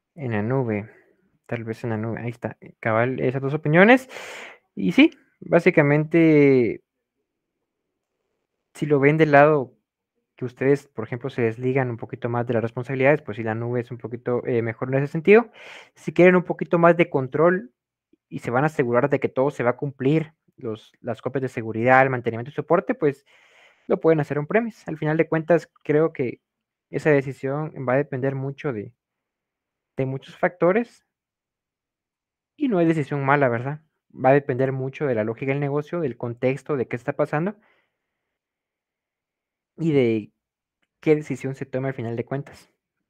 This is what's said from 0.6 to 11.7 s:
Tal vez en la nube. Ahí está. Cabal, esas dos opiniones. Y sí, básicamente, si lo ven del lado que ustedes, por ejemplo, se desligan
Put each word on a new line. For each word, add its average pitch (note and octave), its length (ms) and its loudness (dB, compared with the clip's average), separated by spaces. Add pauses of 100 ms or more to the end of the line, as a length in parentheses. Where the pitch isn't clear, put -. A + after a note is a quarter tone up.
Tal A#2 200 -8
vez A2+ 200 -10
en A#2+ 60 -6
la G#2+ 80 -4
nube. A2 200 -6
Ahí A#2+ 120 -8
está. - 260 -10 (240)
Cabal, A#2 400 0
esas C3 220 -2
dos C3+ 100 -4
opiniones. F#3 560 4 (680)
Y F#3+ 180 -2
sí, D4+ 180 6 (300)
básicamente, D3+ 1400 4 (1900)
si - 140 -6
lo D3 120 2
ven D3 200 4
del D#3+ 140 4
lado C#3+ 440 6 (600)
que B2+ 100 -8
ustedes, C3+ 400 -2
por - 180 -12
ejemplo, B2+ 240 -10
se B2+ 140 -6
desligan B2+ 480 -2